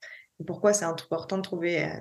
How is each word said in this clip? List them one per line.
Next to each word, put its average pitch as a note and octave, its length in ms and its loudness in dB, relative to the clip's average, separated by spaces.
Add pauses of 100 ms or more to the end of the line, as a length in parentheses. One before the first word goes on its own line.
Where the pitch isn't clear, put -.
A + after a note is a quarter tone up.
(400)
Et E3 40 -8
pourquoi F#3 280 4
c'est G3+ 140 2
important E3 500 -2
de F#3+ 60 0
trouver, E3+ 420 0
euh, - 40 0 (120)